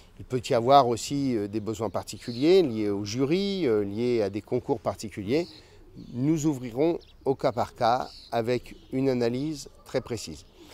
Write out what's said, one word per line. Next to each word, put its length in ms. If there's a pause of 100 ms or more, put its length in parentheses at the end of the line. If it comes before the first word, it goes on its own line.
(200)
Il 60
peut 240
y 40
avoir 340
aussi, 480
euh, 120
des 140
besoins 280
particuliers 720
liés 280
au 160
jury, 600
euh, 180
liés 380
à 80
des 120
concours 380
particuliers. 680 (680)
Nous 320
ouvrirons 540 (240)
au 120
cas 160
par 220
cas 360 (220)
avec 440 (160)
une 180
analyse 600 (160)
très 160
précise. 440 (280)